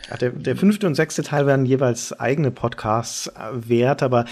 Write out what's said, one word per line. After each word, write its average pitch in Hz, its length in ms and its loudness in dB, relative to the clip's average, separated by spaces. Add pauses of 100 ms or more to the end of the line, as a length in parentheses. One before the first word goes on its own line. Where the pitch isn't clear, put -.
Ja, - 80 -10
der, 123 140 0
der 127 260 -4
fünfte 202 300 4
und 156 80 2
sechste 156 280 -2
Teil 143 240 0
werden 135 200 4
jeweils 127 520 0
eigene 135 320 0
Podcasts, 117 760 -4
äh, 170 60 -12 (200)
wert. 120 500 2
Aber 123 300 2